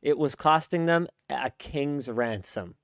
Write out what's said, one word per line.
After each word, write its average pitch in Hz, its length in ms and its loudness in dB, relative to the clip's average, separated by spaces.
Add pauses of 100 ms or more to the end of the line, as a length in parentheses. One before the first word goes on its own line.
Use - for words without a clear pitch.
it 147 160 2
was 143 160 0
costing 160 520 2
them 170 200 4 (220)
a 127 240 -4
king's 143 580 -6
ransom 107 720 -4